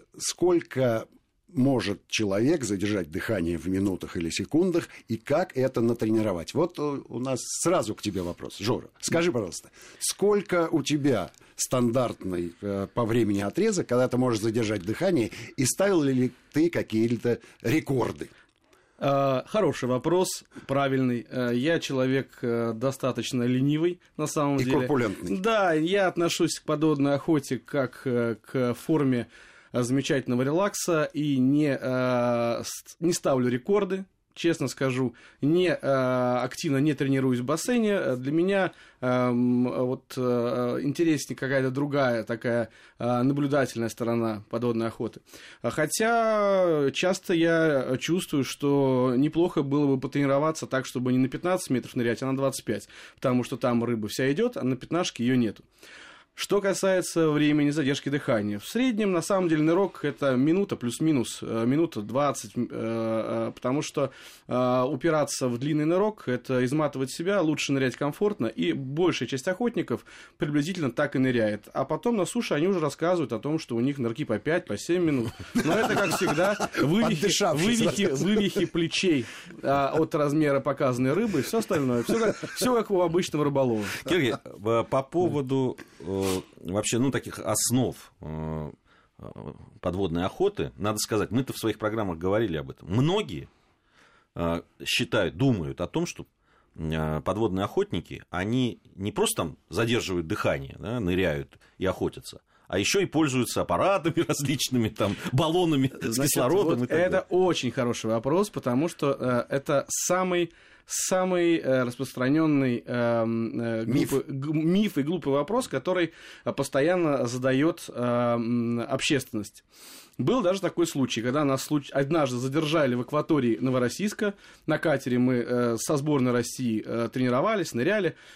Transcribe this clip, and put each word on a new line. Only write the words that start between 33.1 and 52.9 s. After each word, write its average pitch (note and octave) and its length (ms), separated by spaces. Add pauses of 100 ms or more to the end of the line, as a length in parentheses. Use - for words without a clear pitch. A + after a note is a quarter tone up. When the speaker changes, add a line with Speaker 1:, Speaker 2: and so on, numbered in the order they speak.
Speaker 2:
ставлю C3 360
рекорды. F#3+ 560 (300)
Честно D#3+ 320
скажу, B2+ 460 (280)
не, E3+ 280
э, B2+ 720
активно C#3 340
не D3 180
тренируюсь C3+ 460
в B2+ 40
бассейне. F3 720
Для B2+ 160
меня, F3+ 400 (280)
эм, B2 720
вот, B2+ 480
э, B2 640
интереснее C#3+ 560
какая-то C3 320
другая C3+ 540
такая, A#2 460 (280)
э, A#2+ 240
наблюдательная C3+ 680
сторона A2+ 600
подводной A#2 380
охоты. A2 340 (400)
А A#2 80
хотя G3 1200
часто F#3+ 440
я D#3+ 640
чувствую, D#3 440
что C3 720
неплохо D#3 460
было C#3+ 240
бы C3+ 140
потренироваться C#3+ 640
так, C3 220
чтобы B2+ 260
не B2+ 60
на C3 100
пятнадцать F3 400
метров B2 260
нырять, A#2 280
а - 20
на C3+ 100
двадцать C3+ 300
пять, G#2 220 (280)